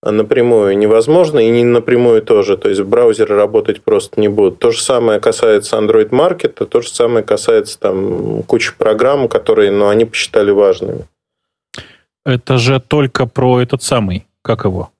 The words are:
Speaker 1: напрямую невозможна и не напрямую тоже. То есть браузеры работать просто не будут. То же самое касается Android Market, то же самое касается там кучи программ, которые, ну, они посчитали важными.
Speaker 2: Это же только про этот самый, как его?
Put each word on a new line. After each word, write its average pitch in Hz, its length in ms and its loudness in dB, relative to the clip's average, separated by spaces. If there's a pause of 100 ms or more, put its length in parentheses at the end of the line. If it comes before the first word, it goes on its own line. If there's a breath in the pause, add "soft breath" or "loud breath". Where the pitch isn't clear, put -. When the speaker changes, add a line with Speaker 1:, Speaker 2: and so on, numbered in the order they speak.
Speaker 1:
напрямую 107 720 0
невозможна 131 600 2
и 113 100 2
не 120 140 2
напрямую 120 580 2
тоже. 101 360 0
То 104 120 -2
есть 98 120 -2
браузеры 107 540 0
работать 104 460 0
просто - 400 -2
не 104 80 2
будут. 101 300 0
То 120 120 0
же - 100 -6
самое 117 380 0
касается 110 580 0
Android 107 340 2
Market, 175 540 0
то - 160 -2
же 120 80 -12
самое 117 360 -2
касается 107 540 -2
там 101 640 -4
кучи - 340 -2
программ, 127 500 0
которые, 107 440 0
ну, 101 180 0
они 110 160 2
посчитали 107 460 -2
важными. 98 540 0 (1200 loud breath)
Speaker 2:
Это 127 340 0
же 131 200 0
только 135 460 -2
про 127 360 0
этот 120 220 -4
самый, 98 420 -2 (180)
как - 220 -4
его? 92 340 -4